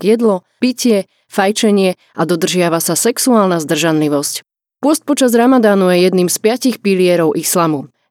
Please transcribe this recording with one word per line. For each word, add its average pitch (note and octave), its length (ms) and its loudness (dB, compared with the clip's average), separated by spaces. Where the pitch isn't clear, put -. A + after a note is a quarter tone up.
jedlo, A3 400 0
pitie, A#3 480 0
fajčenie G3+ 720 0
a - 80 -4
dodržiava E3+ 560 0
sa E3 160 -4
sexuálna G#3 640 0
zdržanlivosť. D3+ 880 -2
Pôst D4+ 240 0
počas B3+ 320 0
Ramadánu A3 560 4
je F3+ 160 2
jedným F3+ 240 0
z - 80 -6
piatich A#3 400 -2
pilierov F3+ 560 0
islamu. D#3 560 -4